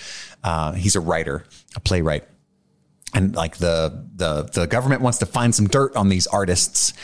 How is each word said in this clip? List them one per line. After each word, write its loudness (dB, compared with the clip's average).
Uh, -2
he's 0
a 0
writer, -2
a -10
playwright. 0
And, 2
like, -2
the, 0
the, -2
the -2
government 0
wants 2
to -2
find 2
some 4
dirt 2
on 4
these 2
artists. 0